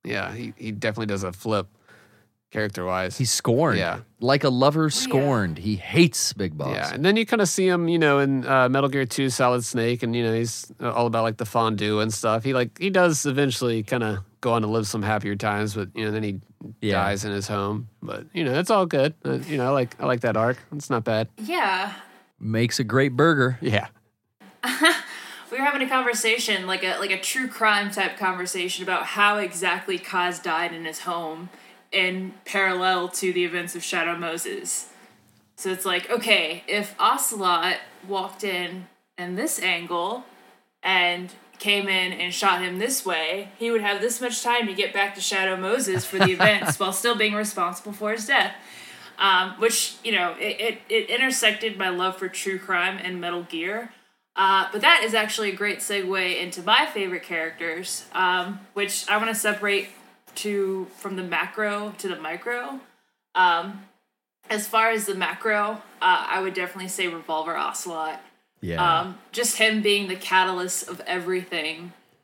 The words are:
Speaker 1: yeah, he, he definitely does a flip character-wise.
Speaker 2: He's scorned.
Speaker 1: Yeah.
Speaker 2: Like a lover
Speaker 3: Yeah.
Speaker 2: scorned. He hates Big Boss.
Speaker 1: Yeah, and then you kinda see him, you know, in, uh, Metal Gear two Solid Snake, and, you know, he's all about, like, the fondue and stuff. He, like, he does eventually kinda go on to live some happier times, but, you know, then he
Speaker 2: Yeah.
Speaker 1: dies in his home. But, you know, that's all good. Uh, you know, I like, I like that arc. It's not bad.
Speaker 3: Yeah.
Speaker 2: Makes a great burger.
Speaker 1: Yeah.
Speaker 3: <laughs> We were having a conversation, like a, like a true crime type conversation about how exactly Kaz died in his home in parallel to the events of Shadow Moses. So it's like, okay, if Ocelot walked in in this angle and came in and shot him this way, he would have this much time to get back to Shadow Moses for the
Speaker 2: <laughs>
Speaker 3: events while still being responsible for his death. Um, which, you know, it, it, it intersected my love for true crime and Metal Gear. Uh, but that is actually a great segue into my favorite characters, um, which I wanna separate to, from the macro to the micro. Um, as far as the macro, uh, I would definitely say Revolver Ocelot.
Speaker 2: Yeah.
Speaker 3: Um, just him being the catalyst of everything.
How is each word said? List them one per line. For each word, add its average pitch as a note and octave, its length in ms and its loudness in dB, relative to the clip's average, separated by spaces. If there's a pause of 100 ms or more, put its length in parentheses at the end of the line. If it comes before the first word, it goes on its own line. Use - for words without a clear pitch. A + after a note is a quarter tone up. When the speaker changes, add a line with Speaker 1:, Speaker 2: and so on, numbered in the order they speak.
Speaker 1:
yeah, F#2+ 320 -4
he, - 220 -10
he A2 160 -8
definitely A2 340 -2
does G2 160 -2
a F2+ 100 -4
flip G2+ 360 -2 (800)
character-wise. F#2 680 -2
Speaker 2:
He's B2 140 0
scorned. B2+ 460 2
Speaker 1:
Yeah. F#2 220 -2 (200)
Speaker 2:
Like C#3 240 4
a C#3+ 40 4
lover C#3+ 360 4
Speaker 3:
Yeah. D#3 60 2
Speaker 2:
scorned. A#2+ 680 2
He G2+ 160 -2
hates - 580 4
Big F2+ 240 -4
Boss. C2 200 -2
Speaker 1:
Yeah, C#2+ 180 -2
and C#3 100 -2
then G3+ 120 6
you A3 100 4
kinda G#3+ 200 4
see F#3 200 2
him, F3 220 4
you E3+ 100 4
know, C#3+ 220 6
in, C3+ 260 2
uh, C3 220 6
Metal C#3 200 4
Gear C3+ 180 0
two C3+ 220 0
Solid B2 360 4
Snake, A#2+ 400 0
and, A#2 100 -2
you A#2+ 80 2
know, A2+ 100 2
he's A2+ 480 -2
all A#2+ 260 2
about, A2+ 180 2
like, A2+ 140 0
the A#2 60 -4
fondue G#2+ 540 2
and G#2+ 160 0
stuff. A2+ 300 2
He, C3+ 100 0
like, B2 240 0
he F#3+ 120 0
does F3 360 4
eventually B2+ 560 2
kinda G#2+ 420 -2 (160)
go A#2 120 2
on A2+ 100 4
to G#2+ 60 0
live A2 180 2
some G#2+ 160 -4
happier G#2 320 0
times, G#2 400 -2
but, G2 220 -4
you G#2+ 80 -4
know, G#2+ 80 -2
then A2 100 -2
he G2 180 -4 (400)
Speaker 2:
Yeah. G2 220 0
Speaker 1:
dies G2+ 220 -2
in G#2 80 -4
his G2+ 160 -4
home. G#2 400 -4 (120)
But, G#2+ 320 -10
you E3+ 120 -2
know, B2 80 0
that's F3 180 0
all F#3+ 160 4
good. D#3 280 2 (100)
Uh, C3+ 140 -2 (100)
you D3+ 100 -2
know, B2 80 0
I C3+ 40 2
like, C3 300 0
I C#3 60 -2
like B2 140 0
that A2 160 0
arc. A#2 200 2 (200)
It's C#3+ 120 -10
not A2+ 140 0
bad. A2+ 260 0 (100)
Speaker 3:
Yeah. G#3 540 -2 (460)
Speaker 2:
Makes A2+ 400 0
a B2 60 0
great B2+ 320 2
burger. C3+ 440 4
Speaker 1:
Yeah. G#2+ 280 0 (720)
Speaker 3:
<laughs> D4 400 2 (480)
We B3 100 -4
were C#4 60 2
having C#4 200 2
a - 20 -6
conversation, A3+ 800 2
like F#3 160 -2
a, F#3 160 0
like G3 140 0
a F#3+ 80 0
true C4 260 -2
crime G#3 420 2
type F#3+ 300 -2
conversation F#3 640 -2
about F3+ 240 0
how G#3 320 4
exactly F3+ 640 -2
Kaz F3 420 -2
died E3+ 300 -2
in E3 120 -10
his D#3+ 160 -8
home E3+ 480 -6 (440)
in F#3 420 -2 (100)
parallel F#3 640 0
to F#3 220 -2
the F3 120 2
events F3 320 -4
of E3+ 80 -8
Shadow E3+ 320 -2
Moses. E3+ 720 -6 (640)
So - 160 -6
it's F#3 140 -4
like, F3+ 260 -2
okay, F#3+ 560 2
if G3+ 320 -4
Ocelot F#3 800 2 (320)
walked F#3+ 340 -4
in F3+ 460 -6 (280)
in F3+ 200 -6
this C#4+ 260 -2
angle F3 600 -2 (580)
and F3+ 500 2 (280)
came G3+ 260 0
in F#3 260 0
and F3 220 -4
shot F3 260 2
him F#3 200 -4
this C4 260 -2
way, F3+ 500 -2
he A3+ 140 -4
would A3 120 2
have G3+ 180 0
this A#3 200 -2
much A#3+ 220 -4
time A#3+ 240 2
to F#3+ 80 -4
get G3 180 0
back G3+ 220 0
to F#3+ 60 -14
Shadow F#3+ 360 0
Moses F#3+ 480 -2
for F#3+ 140 -6
the F#3 120 6
Speaker 2:
<laughs> - 20 0
Speaker 3:
events F#3 480 2
while F#3+ 120 0
still A#3+ 220 0
being G#3 200 0
responsible G#3 580 -4
for G#3 180 -4
his A3 160 -4
death. C4 300 0 (640)
Um, F#3+ 300 4 (100)
which, A3 420 2
you A3+ 80 -4
know, F3+ 300 0
it, G#3 200 -4
it, A3 180 -2 (100)
it G#3+ 220 0
intersected A3+ 680 0
my F#3+ 120 0
love F#3 260 0
for F#3+ 120 -6
true F#3+ 300 -6
crime F#3 420 -2
and F3+ 200 -8
Metal F3 240 -6
Gear. F#3+ 480 -6 (440)
Uh, F#3+ 360 4
but G#3 80 -4
that C#4 240 6
is A3 100 0
actually G#3+ 380 0
a - 20 -6
great G3+ 240 -4
segue F#3 640 -2
into F3+ 200 -8
my A#3 240 4
favorite F#3 360 -4
characters, E3 840 -6 (100)
um, F#3 440 0 (140)
which G3+ 360 -4
I G#3 80 4
wanna A3+ 160 0
separate G3+ 580 0 (440)
to, F#3+ 600 -2
from G3 180 -8
the F#3 80 -6
macro G#3 760 -4
to G3 100 -6
the E3+ 80 -4
micro. B3 640 -8 (560)
Um, F3+ 480 2 (680)
as G#3+ 160 -2
far A3+ 240 4
as G#3+ 160 0
the G3 80 -2
macro, G#3 640 -2 (220)
uh, F3+ 260 4
I F#3+ 120 0
would F#3+ 120 -2
definitely F#3 360 -6
say F#3 180 -2
Revolver D#3+ 500 -4
Ocelot. D#3 640 -4 (400)
Speaker 2:
Yeah. D#3+ 420 2
Speaker 3:
Um, F#3 160 -8 (120)
just - 280 -2
him A3 240 4
being G3+ 260 2
the F#3+ 80 -4
catalyst F#3 720 0
of F3+ 180 -10
everything. F3 840 -4 (320)